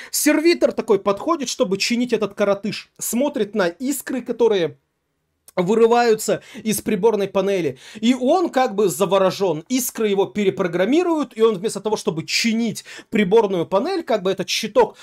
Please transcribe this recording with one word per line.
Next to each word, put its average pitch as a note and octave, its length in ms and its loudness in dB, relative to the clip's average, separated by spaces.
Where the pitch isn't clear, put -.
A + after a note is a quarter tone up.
Сервитор D4+ 600 2
такой A#3 260 0
подходит, A3+ 500 -2
чтобы G3 300 -2
чинить A#3+ 340 -2
этот G#3 220 -2
коротыш, G3+ 640 -2
смотрит A#3+ 560 -2
на F#3+ 140 2
искры, B3+ 560 -6
которые G#3 540 0
вырываются A3 840 2
из G#3 180 -2
приборной G#3 460 0
панели. F#3+ 500 -2
И A#3+ 140 2
он C#4+ 340 2
как B3+ 240 0
бы G3 160 2
заворожён. F3+ 800 0
Искры B3 400 -2
его G3 160 2
перепрограммируют, G3+ 1120 0
и A3 60 -4
он A3+ 120 4
вместо F#3+ 260 -6
того, G#3 160 -2
чтобы E3 280 -6
чинить A3+ 580 -2
приборную G3 560 2
панель, E4+ 360 -2
как G#3+ 200 -2
бы F#3+ 80 0
этот F#3 180 -6
щиток, - 540 0